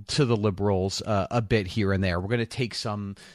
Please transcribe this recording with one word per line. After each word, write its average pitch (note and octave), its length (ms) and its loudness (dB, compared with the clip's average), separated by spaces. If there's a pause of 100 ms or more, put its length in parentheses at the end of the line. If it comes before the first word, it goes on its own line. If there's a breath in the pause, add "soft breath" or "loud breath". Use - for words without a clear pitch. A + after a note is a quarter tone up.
to D3 180 2
the A#2 100 4
liberals, G2 640 0
uh, G2+ 300 0
a A#2+ 100 0
bit G#2+ 260 2
here G2 280 2
and F#2+ 100 2
there. F2+ 160 0
We're G2 80 -4
gonna A#2 160 0
take A#2+ 300 -4
some, G#2 420 -6 (180 loud breath)